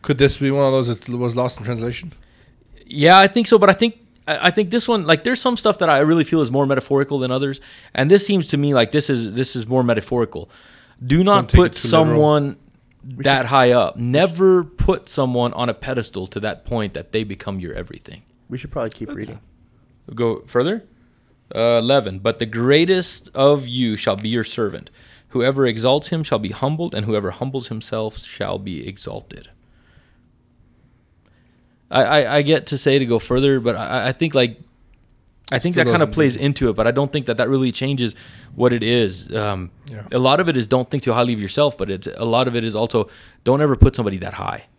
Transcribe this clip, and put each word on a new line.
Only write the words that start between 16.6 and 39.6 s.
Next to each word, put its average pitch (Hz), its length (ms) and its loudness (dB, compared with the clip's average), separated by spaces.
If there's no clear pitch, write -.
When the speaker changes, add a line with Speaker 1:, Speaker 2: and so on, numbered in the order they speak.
Speaker 2:
point 110 300 -6
that - 180 -12
they 110 100 -2
become 98 380 -10
your 85 140 -10
everything. - 480 -14
Speaker 3:
We 120 80 -10
should 135 140 -12
probably 120 220 -6
keep - 180 -14
Speaker 1:
Okay. 294 80 -12
Speaker 3:
reading. 107 220 -14
Speaker 2:
Go 113 320 -2
further. 175 380 -2
Uh, 117 240 2
eleven. 113 400 0
"But 110 220 -2
the 120 60 -2
greatest 151 840 0
of 135 360 2
you 120 280 -2
shall 101 200 -2
be 104 120 -6
your 117 140 -2
servant. 101 480 -8
Whoever 135 360 0
exalts 127 440 0
him 160 160 -4
shall 120 160 -2
be 104 100 -6
humbled, 156 420 -6
and 107 140 -6
whoever 107 240 -2
humbles 131 380 -8
himself 110 500 -8
shall 95 400 -8
be 92 300 -12
exalted." - 600 -16
I, 131 120 2
I, 139 360 2
I 147 40 2
get 147 240 0
to 143 120 -6
say 139 200 2
to 131 80 0
go 117 120 0
further, 135 420 0
but 113 160 -2
I, 110 320 -4
I 131 40 -2
think, 160 220 -4
like, 123 240 0
I 131 80 -2
think 175 140 -2
Speaker 1:
Still 165 100 2
Speaker 2:
that 120 60 2
kinda 113 160 4
Speaker 1:
doesn't 104 80 -8
Speaker 2:
plays 139 220 2
Speaker 1:
mean 139 100 -2
Speaker 2:
into 135 220 0
it, 107 60 0
but 110 120 0
I 120 40 2
don't 139 220 -2
think 139 140 -4
that 117 100 -2
that 117 120 0
really 131 220 0
changes 131 440 -4
what 123 160 4
it 117 100 -2
is. 107 520 -2
Um, 101 360 -4